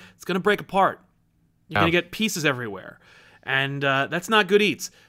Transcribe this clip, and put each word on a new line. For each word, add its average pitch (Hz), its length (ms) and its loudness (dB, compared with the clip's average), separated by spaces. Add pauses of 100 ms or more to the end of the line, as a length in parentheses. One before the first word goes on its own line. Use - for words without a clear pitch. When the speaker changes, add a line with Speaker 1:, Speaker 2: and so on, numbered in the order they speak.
(140)
Speaker 1:
it's - 100 -20
gonna 185 160 -2
break 202 200 2
apart. 175 400 0 (680)
You're - 120 -4
gonna 170 80 4
Speaker 2:
Oh. - 20 0
Speaker 1:
get 175 200 0
pieces 202 340 -2
everywhere. 120 540 -4 (440)
And, 139 420 -2
uh, 135 260 2
that's 170 180 -6
not 214 180 4
good 202 160 4
eats. 175 280 -2 (180)